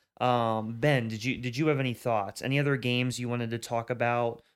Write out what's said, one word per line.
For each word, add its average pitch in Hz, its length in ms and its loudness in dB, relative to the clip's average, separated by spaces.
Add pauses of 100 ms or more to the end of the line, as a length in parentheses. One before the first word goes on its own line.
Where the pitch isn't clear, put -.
(200)
Um, 113 580 2
Ben, 127 300 4
did 110 160 -6
you, 131 120 0
did 120 200 -6
you 156 100 2
have 143 140 2
any 127 140 0
thoughts? 107 480 -2
Any 135 160 0
other 139 180 2
games 123 440 0
you 120 80 -4
wanted 120 220 -2
to 117 80 -2
talk 117 320 -4
about, 120 520 0 (140)